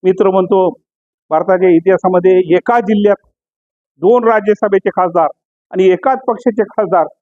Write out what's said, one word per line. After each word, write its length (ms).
मित्र 280
म्हणतो, 380
भारताच्या 380
इतिहासामध्ये 680
एका 240
जिल्ह्यात 480
दोन 220
राज्यसभेचे 680
खासदार 380
आणि 120
एकाच 340
पक्षाचे 340
खासदार 440